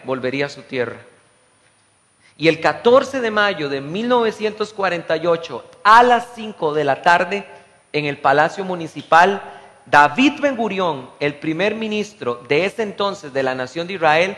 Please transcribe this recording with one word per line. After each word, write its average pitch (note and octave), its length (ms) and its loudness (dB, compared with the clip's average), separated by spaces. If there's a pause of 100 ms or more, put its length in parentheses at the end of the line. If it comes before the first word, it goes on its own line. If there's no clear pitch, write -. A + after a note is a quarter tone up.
volvería C3 400 -4
a C#3+ 40 -6
su C3+ 140 -18
tierra. A2+ 340 -6 (1400)
Y D3 100 2
el D#3 140 2
catorce B3 580 2
de A3+ 120 -4
mayo G3+ 360 -2
de C#3 140 -6
mil F3 260 -6
novecientos G#3+ 640 -2
cuarenta F3 460 -4
y D#3+ 100 -6
ocho, E3 380 -4 (180)
a A3+ 200 8
las A#3+ 320 2
cinco G#3 380 -6
de D3+ 120 0
la C3+ 160 0
tarde, F3+ 440 2 (460)
en D3 140 -4
el C#3+ 140 -6
Palacio D3+ 440 2
Municipal, F3 800 0 (460)
David D3 520 4
Ben C#4 160 0
Gurión, F#3 540 -4 (100)
el C#3+ 140 -2
primer D#3+ 400 -4
ministro G#3+ 640 -6 (120)
de D3 180 2
ese G3+ 180 -6
entonces G3 500 -8
de C3+ 80 -2
la C3 140 -2
nación C3 320 -8
de G3 60 -10
Israel, E3 440 2